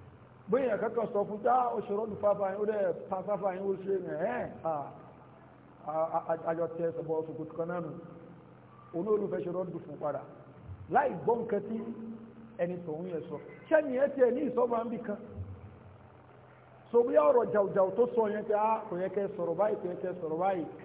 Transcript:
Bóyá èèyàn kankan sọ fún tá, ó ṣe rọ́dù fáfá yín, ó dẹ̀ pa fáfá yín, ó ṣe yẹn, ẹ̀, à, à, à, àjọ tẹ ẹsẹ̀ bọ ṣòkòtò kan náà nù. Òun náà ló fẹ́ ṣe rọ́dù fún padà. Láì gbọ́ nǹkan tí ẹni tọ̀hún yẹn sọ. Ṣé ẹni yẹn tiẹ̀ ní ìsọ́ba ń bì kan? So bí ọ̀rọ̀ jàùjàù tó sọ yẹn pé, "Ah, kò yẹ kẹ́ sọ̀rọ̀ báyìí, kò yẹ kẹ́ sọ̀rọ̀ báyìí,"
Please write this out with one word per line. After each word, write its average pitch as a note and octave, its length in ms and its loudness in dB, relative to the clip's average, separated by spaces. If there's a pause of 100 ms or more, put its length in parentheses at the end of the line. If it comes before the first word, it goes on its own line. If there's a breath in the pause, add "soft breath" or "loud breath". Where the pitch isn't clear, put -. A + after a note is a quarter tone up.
(440)
Bóyá B3+ 200 2
èèyàn G#3 160 0
kankan A3 260 0
sọ G3+ 160 0
fún G3+ 160 -4
tá, A#3+ 160 4 (100)
ó A#3 160 0
ṣe G3 140 -6
rọ́dù G#3 220 -4
fáfá G3+ 300 2
yín, F#3+ 120 -2
ó G#3 80 0
dẹ̀ G3+ 260 2 (120)
pa F#3+ 140 -4
fáfá G3 320 -2
yín, F#3 120 -4
ó G3 100 0
ṣe F#3+ 200 -2
yẹn, E3+ 320 -2
ẹ̀, A#3 260 -2 (100)
à, E3 120 -2 (1080)
à, D3+ 100 -6 (240)
à, E3 260 0
àjọ E3 240 0
tẹ E3 180 -4
ẹsẹ̀ E3 180 -2
bọ D#3 140 -2
ṣòkòtò D#3 400 -6
kan E3 120 -2
náà F3 120 -4
nù. D#3 100 -6 (960)
Òun F3 160 -4
náà G#3+ 120 4
ló G3+ 100 0
fẹ́ C#3+ 140 -2
ṣe C#3 120 -4
rọ́dù E3+ 260 -4
fún D3 200 -12
padà. C#3+ 220 -2 (640)
Láì B3+ 260 4
gbọ́ F#3 240 0
nǹkan G3+ 240 -2
tí A3+ 180 -6 (760)
ẹni F3+ 220 -2
tọ̀hún E3+ 300 -6
yẹn E3 160 -6
sọ. D3 140 -8 (260)
Ṣé - 140 2
ẹni D4+ 160 2
yẹn C4+ 180 2
tiẹ̀ B3 200 6
ní B3+ 100 0
ìsọ́ba A#3+ 380 2
ń A3+ 120 -2
bì A#3 80 -4
kan? G#3 180 -6 (1800)
So A#3 100 8
bí C4+ 120 2
ọ̀rọ̀ C#4+ 320 8
jàùjàù F#3+ 440 4
tó A#3 160 4
sọ A#3 180 2
yẹn G#3 200 -2
pé, G#3+ 100 2
"Ah, G#3+ 280 4
kò F3+ 140 -6
yẹ F#3 120 0
kẹ́ G3 200 0
sọ̀rọ̀ E3+ 280 -2
báyìí, G#3 200 4
kò - 120 -6
yẹ F3+ 80 -4
kẹ́ F3+ 180 -4
sọ̀rọ̀ D#3+ 240 -4
báyìí," F#3 260 2 (200)